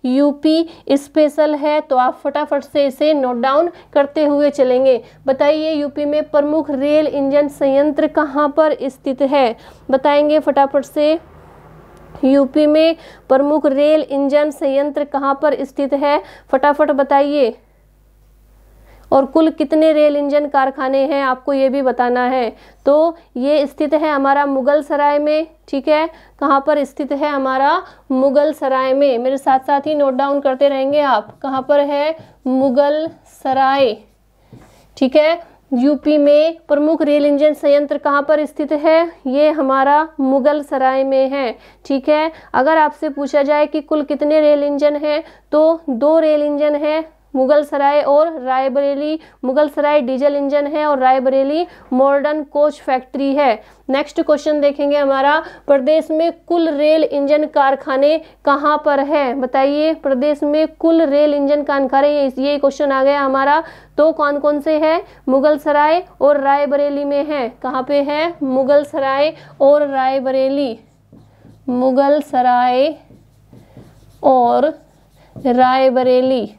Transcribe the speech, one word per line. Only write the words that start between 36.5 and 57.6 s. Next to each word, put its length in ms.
प्रमुख 340
रेल 240
इंजन 280
संयंत्र 440
कहाँ 240
पर 240
स्थित 260
है? 400
ये 220
हमारा 580
मुगल 440
सराय 400
में 260
है। 260
ठीक 240
है, 220
अगर 240
आपसे 320
पूछा 340
जाए 220
कि 160
कुल 220
कितने 380
रेल 220
इंजन 320
हैं, 280
तो 380
दो 300
रेल 240
इंजन 320
हैं, 380
मुगल 280
सराय 380
और 400
रायबरेली। 800
मुगल 240
सराय 320
डीजल 340
इंजन 320
है 180
और 140
रायबरेली 680
मॉडर्न 500
कोच 380
फैक्ट्री 540
है। 260
नेक्स्ट 320
क्वेश्चन 400
देखेंगे 360
हमारा, 460
प्रदेश 440
में 200
कुल 220
रेल 340
इंजन 420
कारखाने 760